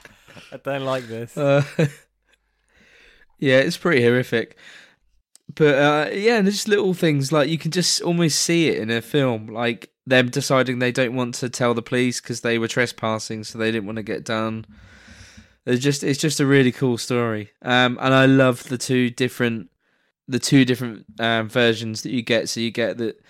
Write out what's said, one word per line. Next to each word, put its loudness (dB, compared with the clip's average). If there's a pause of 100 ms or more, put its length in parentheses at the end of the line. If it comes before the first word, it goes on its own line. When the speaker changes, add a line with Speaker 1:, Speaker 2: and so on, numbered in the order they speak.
(640)
Speaker 1:
don't -4
like -4
this. -10
Speaker 2:
Uh, 4 (140)
<laughs> 0 (1600)
yeah, 4
it's 2
pretty 2
horrific. 0 (960)
But, 4
uh, 2
yeah, 2
and 4
just -4
little 2
things, 0
like, 2
you -2
can -6
just 0
almost 0
see 2
it 0
in -4
a -2
film, -2
like, -6 (160)
them 4
deciding 0
they 0
don't -2
want -4
to -6
tell 0
the -4
police -2
'cause -10
they 0
were -2
trespassing, -4
so -12
they 0
didn't -2
wanna -8
get -8
done. -4 (1000)
It's 0
just, 0
it's -2
just -2
a 2
really 4
cool -2
story. -4 (120)
Um, 2
and 0
I 6
love 4
the -6
two 0
different, -4 (580)
the -2
two 4
different, -4 (120)
um, -2
versions 0
that -8
you -4
get. -2
So -6
you -4
get -4
that -6 (120)